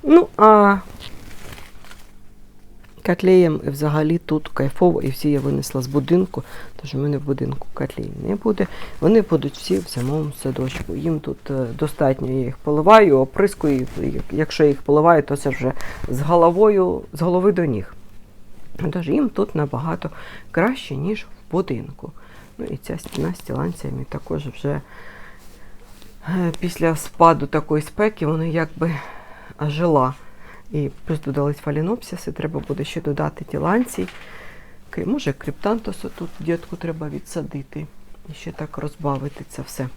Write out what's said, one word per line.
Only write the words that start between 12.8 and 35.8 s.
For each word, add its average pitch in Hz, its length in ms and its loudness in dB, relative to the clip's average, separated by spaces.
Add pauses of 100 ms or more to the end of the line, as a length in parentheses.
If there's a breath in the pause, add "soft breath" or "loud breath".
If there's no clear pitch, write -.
оприскую, 139 680 2 (140)
і 147 40 -2
як-, 151 260 -2
якщо 151 320 2
я 147 60 8
їх 139 120 0
поливаю, 151 420 6
то 143 140 -2
це 143 120 -2
вже 131 240 -2 (340 loud breath)
з 131 140 -2
головою, 175 800 4 (120)
з 147 80 -4
голови 180 300 4
до 175 140 2
ніг. 110 300 -4 (960)
Тож 175 180 -4
їм 254 200 2
тут - 260 -2
набагато 151 540 -2 (420 loud breath)
краще, 190 440 0
ніж 180 280 -2
в - 280 -14
будинку. 143 600 -4 (460 loud breath)
Ну - 80 -8
і 143 120 -8
ця 165 200 -10
стіна 170 360 -6
з - 60 -10
тіланціями 135 680 -6
також 147 380 -6
вже, - 340 -4 (1500 loud breath)
е, 175 300 0
після 165 360 0
спаду 160 520 4
такої 151 360 0
спеки, 208 420 -2
вона 160 200 0
якби 165 460 -2 (680 loud breath)
ожила. 147 540 2 (580 loud breath)
І 143 180 -2 (160)
плюс 156 140 -2
додались 143 380 -2
фаленопсиси, 165 720 -4
треба 156 280 -6
буде 147 240 -6
ще - 180 -6
додати 151 440 -4
тіланцій. 185 640 -2 (840 loud breath)
Кри-, - 160 -6
може, 202 280 -2
криптантосу 202 760 -4